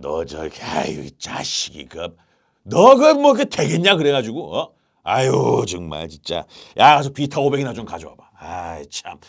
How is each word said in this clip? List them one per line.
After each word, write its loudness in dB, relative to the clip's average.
너 -6
저기, -12
아유, -6
이 -16
자식이 -10
그, -14
너 8
그 6
뭐 4
그 0
되겠냐? 0
그래가지고, -2
어? -8
아유, 0
정말 -10
진짜. -10
야, 8
가서 -2
비타 -6
오백이나 -2
좀 -12
가져와봐. -16
아이, -12
참. -16